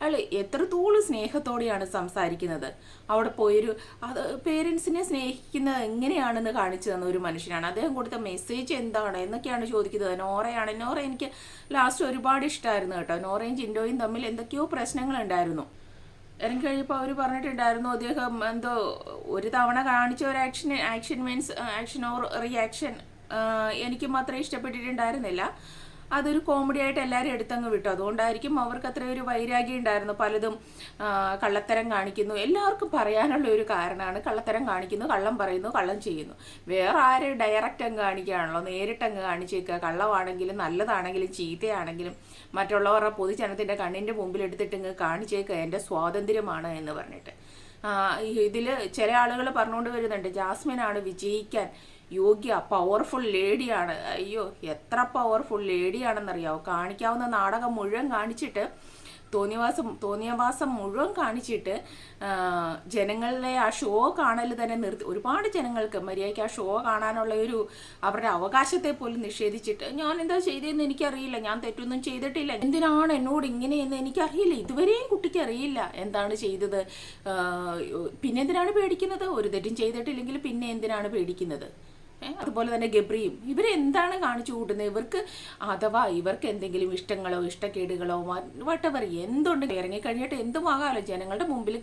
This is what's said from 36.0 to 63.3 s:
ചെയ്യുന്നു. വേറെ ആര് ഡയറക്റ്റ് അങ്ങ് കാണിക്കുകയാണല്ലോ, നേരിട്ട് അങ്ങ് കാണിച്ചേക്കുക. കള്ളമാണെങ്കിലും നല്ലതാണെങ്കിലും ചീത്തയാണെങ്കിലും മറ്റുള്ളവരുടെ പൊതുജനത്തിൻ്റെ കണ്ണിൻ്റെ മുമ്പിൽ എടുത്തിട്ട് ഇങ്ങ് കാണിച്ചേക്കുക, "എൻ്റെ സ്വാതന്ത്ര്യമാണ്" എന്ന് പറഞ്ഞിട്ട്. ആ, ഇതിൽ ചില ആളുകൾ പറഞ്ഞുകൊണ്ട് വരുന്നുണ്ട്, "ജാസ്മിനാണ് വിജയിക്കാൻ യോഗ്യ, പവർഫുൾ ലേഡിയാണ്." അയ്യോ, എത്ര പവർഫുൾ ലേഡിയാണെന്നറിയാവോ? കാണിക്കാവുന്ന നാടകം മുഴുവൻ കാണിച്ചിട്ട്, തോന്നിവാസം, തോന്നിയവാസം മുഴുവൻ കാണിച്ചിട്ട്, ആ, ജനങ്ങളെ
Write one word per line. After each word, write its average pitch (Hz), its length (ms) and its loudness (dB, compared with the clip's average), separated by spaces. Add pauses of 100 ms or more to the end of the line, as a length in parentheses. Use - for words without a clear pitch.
ചെയ്യുന്നു. 156 340 -6 (340)
വേറെ 190 300 4
ആര് 262 340 6
ഡയറക്റ്റ് 226 520 2
അങ്ങ് 226 140 -2
കാണിക്കുകയാണല്ലോ, 185 640 0
നേരിട്ട് 190 440 -2
അങ്ങ് 208 180 0
കാണിച്ചേക്കുക. 180 520 -2
കള്ളമാണെങ്കിലും 185 800 0
നല്ലതാണെങ്കിലും 185 760 0
ചീത്തയാണെങ്കിലും 175 840 -4 (380)
മറ്റുള്ളവരുടെ 202 560 4
പൊതുജനത്തിൻ്റെ 202 640 -2
കണ്ണിൻ്റെ 202 380 -2
മുമ്പിൽ 196 300 -2
എടുത്തിട്ട് 196 340 -2
ഇങ്ങ് 190 240 -6
കാണിച്ചേക്കുക, 196 540 0
"എൻ്റെ 165 240 -2
സ്വാതന്ത്ര്യമാണ്" 185 920 0
എന്ന് 156 240 -6
പറഞ്ഞിട്ട്. - 380 -12 (540)
ആ, 196 360 2
ഇതിൽ 220 640 2
ചില 226 260 2
ആളുകൾ 247 380 4
പറഞ്ഞുകൊണ്ട് 233 400 0
വരുന്നുണ്ട്, 214 380 -2
"ജാസ്മിനാണ് 202 720 -2
വിജയിക്കാൻ 202 720 -2 (420)
യോഗ്യ, 208 580 4
പവർഫുൾ 208 520 2
ലേഡിയാണ്." 196 680 2
അയ്യോ, 196 600 -4 (100)
എത്ര 233 520 0
പവർഫുൾ 220 500 2
ലേഡിയാണെന്നറിയാവോ? 185 1040 0
കാണിക്കാവുന്ന 202 580 0
നാടകം 233 480 2
മുഴുവൻ 226 380 0
കാണിച്ചിട്ട്, 226 560 -2 (640)
തോന്നിവാസം, 220 680 0
തോന്നിയവാസം 240 720 0
മുഴുവൻ 226 380 0
കാണിച്ചിട്ട്, 247 720 -2 (420)
ആ, 180 600 0
ജനങ്ങളെ 233 720 0